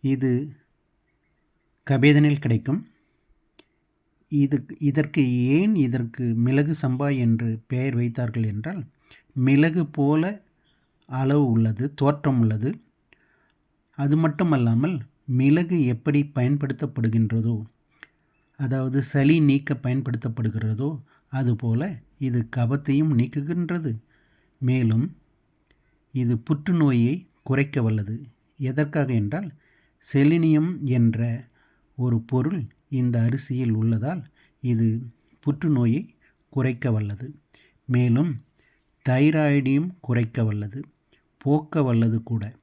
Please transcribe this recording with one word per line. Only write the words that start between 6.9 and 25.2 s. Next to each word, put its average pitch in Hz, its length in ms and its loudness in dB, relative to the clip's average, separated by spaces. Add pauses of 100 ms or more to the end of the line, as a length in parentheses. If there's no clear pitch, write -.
என்று 113 580 0
பெயர் 127 280 -2
வைத்தார்கள் 117 480 -2
என்றால், 113 420 -6 (480)
மிளகு 147 520 2
போல 156 560 -2 (640)
அளவு 135 440 0
உள்ளது, 113 440 0
தோற்றம் 143 460 0
உள்ளது. 110 400 0 (1160)
அது 143 220 0
மட்டுமல்லாமல், 147 880 0 (200)
மிளகு 147 600 2
எப்படி 143 380 0
பயன்படுத்தப்படுகின்றதோ, 117 1400 -2 (920)
அதாவது 131 460 -2
சளி 147 360 4
நீக்க 139 340 2
பயன்படுத்தப்படுகிறதோ, 120 1300 -4 (260)
அதுபோல 123 760 -2 (180)
இது 120 360 -2
கபத்தையும் 139 640 0
நீக்குகின்றது. 156 800 -4 (600)
மேலும் 123 600 0 (920)